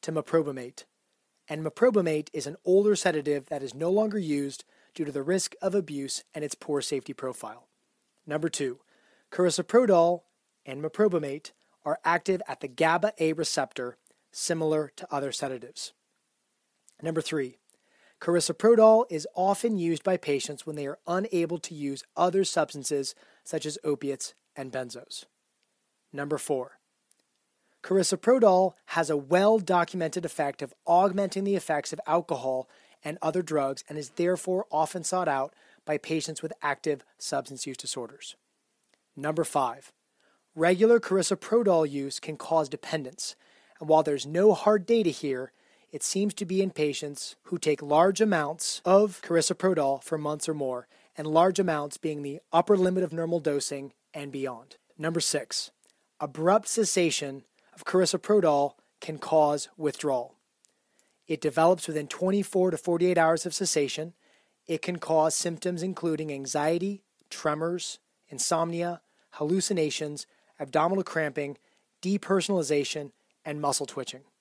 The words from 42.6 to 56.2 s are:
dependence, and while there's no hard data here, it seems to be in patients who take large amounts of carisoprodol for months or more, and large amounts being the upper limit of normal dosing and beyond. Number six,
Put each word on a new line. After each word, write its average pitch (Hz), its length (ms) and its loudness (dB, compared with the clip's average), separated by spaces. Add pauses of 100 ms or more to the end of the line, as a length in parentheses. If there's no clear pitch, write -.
dependence, - 680 -8 (420)
and 156 100 -12
while 156 140 8
there's 143 240 -2
no 180 260 6
hard 208 320 4
data 226 240 4
here, 131 440 -4 (400)
it 151 100 -8
seems 196 320 0
to 202 100 -6
be 190 160 0
in 190 100 2
patients 147 760 -4
who 175 140 -6
take 151 240 0
large 165 380 4
amounts 165 640 0
of 196 380 4
carisoprodol 160 800 2
for 160 160 -4
months 151 300 -4
or 156 60 0
more, 127 320 -6 (300)
and 156 100 -8
large 175 320 6
amounts 151 380 -2
being 151 260 -6
the 143 180 -8 (120)
upper 175 240 6
limit 185 280 2
of 160 80 -6
normal 165 280 -2
dosing 139 520 -4 (200)
and 143 180 -12
beyond. 131 460 -8 (220)
Number 165 220 -2
six, - 500 -4 (500)